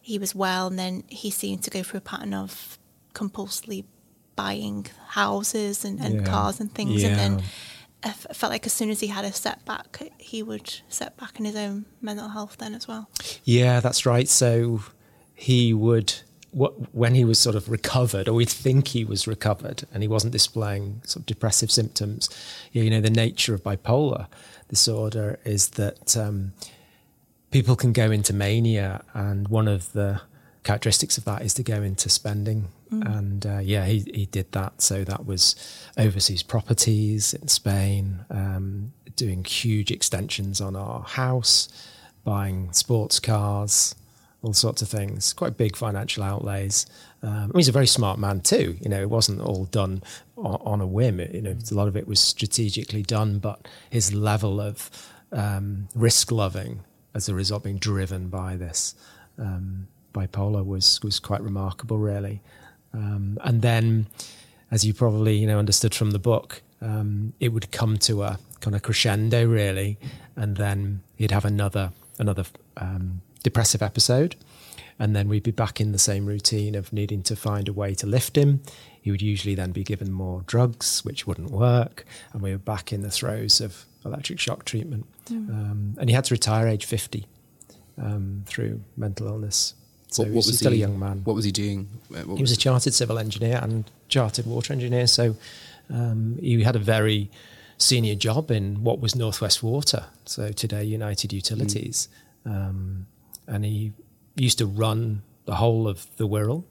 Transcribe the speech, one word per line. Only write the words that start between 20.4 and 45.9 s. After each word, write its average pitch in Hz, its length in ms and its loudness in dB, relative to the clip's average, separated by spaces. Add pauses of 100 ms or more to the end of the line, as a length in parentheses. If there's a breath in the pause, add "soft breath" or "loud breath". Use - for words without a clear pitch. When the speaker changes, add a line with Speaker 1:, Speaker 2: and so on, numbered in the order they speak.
Speaker 2:
sort - 160 -8
of - 60 -14
depressive 110 440 0
symptoms, 107 580 0 (440 loud breath)
you 113 160 4
know, 110 100 4
the 107 100 4
nature 113 440 2
of 95 100 -4
bipolar 113 640 0 (400 loud breath)
disorder 107 800 0
is 104 240 2
that, - 480 -2
um, 101 340 -2 (1000 loud breath)
people 127 240 6
can 117 180 2
go 113 160 4
into 104 240 2
mania, 101 680 2 (100)
and 101 340 -2
one 107 200 4
of 98 260 0
the 101 260 0 (440 soft breath)
characteristics - 560 2
of - 60 -8
that 107 180 -2
is 104 100 0
to 131 80 -2
go 104 220 0
into 98 260 -2
spending. 104 580 0 (240)
Speaker 1:
Mm. 151 260 -2
Speaker 2:
And, 101 280 -2
uh, 101 140 -2
yeah, 98 260 0
he, 104 140 4 (120)
he 98 140 -2
did - 280 -4
that. - 280 -4
So 98 220 0
that 98 220 -6
was 92 300 2 (400 loud breath)
overseas 98 460 2
properties 107 920 2
in - 140 -8
Spain, 98 840 0
um, 98 600 -4 (220)
doing 92 280 -2
huge 107 480 0
extensions 98 680 -2
on 98 140 -4
our 101 280 -8
house, 127 640 2 (560 loud breath)
buying 95 480 -2
sports - 480 2
cars, 104 720 2 (480 soft breath)
all 110 120 -2
sorts - 280 2
of 110 80 -4
things, 101 440 -2
quite - 220 -2
big 107 200 2
financial 104 480 -4